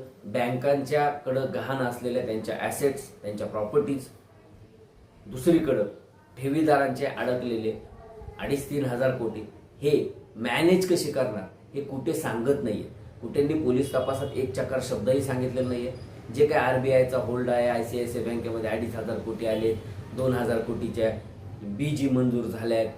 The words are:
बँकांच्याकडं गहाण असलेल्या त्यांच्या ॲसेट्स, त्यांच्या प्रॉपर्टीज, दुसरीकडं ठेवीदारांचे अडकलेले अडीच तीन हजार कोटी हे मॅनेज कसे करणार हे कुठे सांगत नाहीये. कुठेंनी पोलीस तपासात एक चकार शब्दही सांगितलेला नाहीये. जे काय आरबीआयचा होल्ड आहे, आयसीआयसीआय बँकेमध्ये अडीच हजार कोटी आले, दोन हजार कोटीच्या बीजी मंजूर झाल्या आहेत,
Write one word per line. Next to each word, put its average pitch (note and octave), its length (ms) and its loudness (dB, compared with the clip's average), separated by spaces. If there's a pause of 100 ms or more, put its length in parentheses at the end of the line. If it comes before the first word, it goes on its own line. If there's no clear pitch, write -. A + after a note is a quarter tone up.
(260)
बँकांच्याकडं C3 1300 0
गहाण B2 260 -2
असलेल्या A#2+ 460 -2
त्यांच्या A2 340 -4
ॲसेट्स, C3+ 500 0 (120)
त्यांच्या G#2 260 -6
प्रॉपर्टीज, B2+ 600 0 (1160)
दुसरीकडं C3 580 2 (540)
ठेवीदारांचे C#3 680 2
अडकलेले A#2 680 -2 (680)
अडीच B2+ 300 -4
तीन C#3 160 0
हजार B2 260 0
कोटी A2 300 -4 (400)
हे C#3+ 100 2 (440)
मॅनेज D#3+ 540 6
कसे D3+ 220 2
करणार G#2+ 320 0 (300)
हे C#3 100 -4
कुठे B2 300 -4
सांगत A#2 500 0
नाहीये. G2+ 200 -2 (380)
कुठेंनी C#3+ 340 0
पोलीस C3 380 2
तपासात C3 420 0
एक - 180 -2
चकार C3 300 -2
शब्दही B2+ 400 2
सांगितलेला B2+ 440 0
नाहीये. B2 240 -4 (440)
जे D3 120 6
काय D3 120 4
आरबीआयचा B2+ 580 4
होल्ड A#2+ 320 0
आहे, A#2+ 180 4
आयसीआयसीआय A#2 580 -2
बँकेमध्ये A2+ 440 -4
अडीच A2+ 260 -2
हजार G#2+ 240 -4
कोटी A2 260 -6
आले, A2 280 2 (420)
दोन C3 180 2
हजार A#2+ 260 0
कोटीच्या A2+ 500 0 (580)
बीजी C3+ 420 0
मंजूर B2 360 2
झाल्या A2+ 320 -2
आहेत, A2 200 2